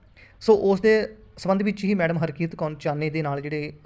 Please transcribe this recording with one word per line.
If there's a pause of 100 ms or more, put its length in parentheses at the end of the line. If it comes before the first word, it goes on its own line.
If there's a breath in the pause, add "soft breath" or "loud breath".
(400 loud breath)
ਸੋ
ਉਸ
ਦੇ (300)
ਸੰਬੰਧ
ਵਿੱਚ
ਹੀ
ਮੈਡਮ
ਹਰਕੀਰਤ
ਕੌਰ
ਚਾਨੇ
ਦੇ
ਨਾਲ
ਜਿਹੜੇ (120)